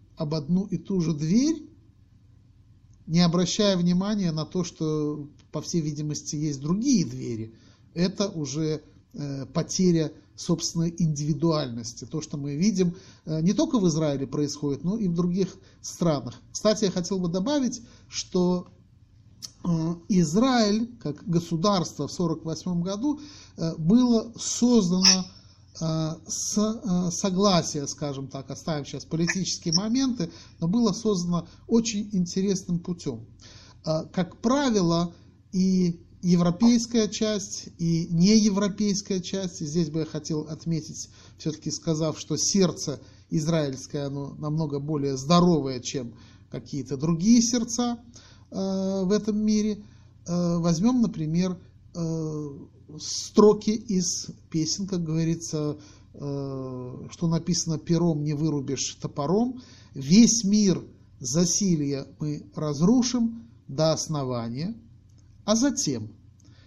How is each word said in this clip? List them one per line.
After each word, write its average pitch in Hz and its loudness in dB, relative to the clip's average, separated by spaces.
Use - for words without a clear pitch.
об 160 -4
одну 170 0
и 165 -4
ту 190 -2
же 160 0
дверь, 233 2
не 165 2
обращая 180 4
внимания 180 0
на 156 -4
то, 170 -4
что, 151 -4
по 151 -6
всей 170 -4
видимости, 151 -6
есть 147 -4
другие 196 2
двери, 117 -8
это 196 0
уже, 156 -4
э, 139 -8
потеря 165 2
собственной 165 -2
индивидуальности. 147 -2
То, 151 -8
что - -10
мы 143 -6
видим, 180 2
э, 160 -4
не 180 2
только 302 2
в 185 4
Израиле 143 0
происходит, 147 -4
но 196 -2
и 196 -2
в 170 0
других 175 0
странах. 139 -2
Кстати, 214 0
я 180 2
хотел 185 -4
бы 180 -2
добавить, 233 -2
что, 180 -2
э, 165 0
Израиль 214 2
как 147 -8
государство 170 0
в - -14
сорок 165 -2
восьмом 170 -4
году, 208 -4
э, 165 -4
было 226 4
создано, 185 4
э, 160 -2
с, - -4
э, 208 0
согласия, 185 2
скажем 135 -6
так, 135 -12
оставим 143 -6
сейчас - -12
политические 170 -2
моменты, 220 0
но 165 0
было 226 4
создано 175 0
очень 226 0
интересным 185 0
путём. 131 -8
Э, 160 -2
как - -4
правило, 202 2
и 185 2
европейская 208 4
часть, 214 -4
и 165 0
неевропейская 202 4
часть, 185 -6
и 156 -6
здесь 151 0
бы 160 -2
я 151 -2
хотел 151 -6
отметить, - -8
всё-таки 151 -6
сказав, 156 -2
что - -6
сердце 165 0
израильское, 147 -2
оно 139 -8
намного 151 -4
более 139 -2
здоровое, 143 4
чем 120 -8
какие-то 139 -8
другие 170 4
сердца, 240 -2
э, 190 -2
в 185 0
этом 208 0
мире. 214 0
Э, 170 0
возьмём, 180 4
например, 175 0
э, 156 -4
строки - 4
из 196 -2
песен, 160 -2
как 175 -4
говорится, 156 -2
э, 135 -8
что - -2
написано: 165 0
«Пером 165 2
не 151 0
вырубишь 143 -2
топором». 185 0
Весь 185 6
мир 196 2
засилья 147 0
мы 151 -6
разрушим 202 0
до 156 2
основания, 131 -4
а 214 2
затем 139 -2